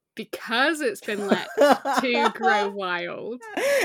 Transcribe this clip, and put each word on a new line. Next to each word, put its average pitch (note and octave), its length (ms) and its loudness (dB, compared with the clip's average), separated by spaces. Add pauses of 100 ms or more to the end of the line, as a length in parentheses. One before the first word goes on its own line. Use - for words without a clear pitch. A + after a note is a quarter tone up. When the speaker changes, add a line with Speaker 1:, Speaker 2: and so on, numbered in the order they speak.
(160)
Speaker 1:
because B3+ 680 -2
it's C4 200 -2
been G#3 260 -4
let F#3+ 200 2 (100)
Speaker 2:
<laughs> C#4 440 4
Speaker 1:
to A#3+ 340 2
grow G#3 340 2
wild. G3 720 -6 (440)